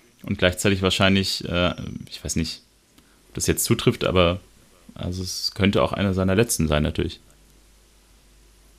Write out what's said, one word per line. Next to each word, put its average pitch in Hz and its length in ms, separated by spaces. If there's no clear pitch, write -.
Und 101 140
gleichzeitig 92 440
wahrscheinlich, 95 680
äh, 87 260
ich - 120
weiß - 140
nicht, - 280
ob - 60
das - 120
jetzt 80 160
zutrifft, - 400
aber 90 380
also 92 300
es - 320
könnte 98 280
auch 65 100
einer 98 200
seiner 92 220
letzten 101 320
sein, 76 160
natürlich. 80 380